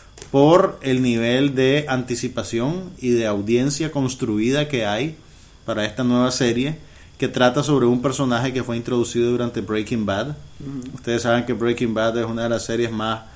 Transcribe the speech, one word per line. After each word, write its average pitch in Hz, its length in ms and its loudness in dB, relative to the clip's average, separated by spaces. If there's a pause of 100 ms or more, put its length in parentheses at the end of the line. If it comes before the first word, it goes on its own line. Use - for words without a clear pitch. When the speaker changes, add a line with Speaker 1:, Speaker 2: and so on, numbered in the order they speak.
(300)
Speaker 1:
por 165 520 6
el 127 200 0
nivel 123 520 2
de 135 340 2
anticipación 127 1080 -4
y 127 120 -2
de 117 160 2
audiencia 120 640 0
construida 131 760 -2
que 120 180 -2
hay 127 300 -4 (480)
para 107 200 -2
esta 104 200 -4
nueva 123 260 2
serie, 127 480 0 (400)
que 131 100 0
trata 123 340 2
sobre 135 240 4
un 123 160 4
personaje 131 500 0
que 127 100 -4
fue 117 140 -4
introducido 120 540 0
durante 120 300 -2
Breaking 107 460 -2
Bad. 101 240 -2
Speaker 2:
Ujú. 139 640 -12
Speaker 1:
Ustedes 117 280 -4
saben 120 240 2
que 127 60 -2
Breaking 117 420 0
Bad 113 240 0
es 113 80 -2
una 117 180 -4
de 117 40 -4
las 113 160 -2
series 117 260 -2
más 113 320 -4 (140)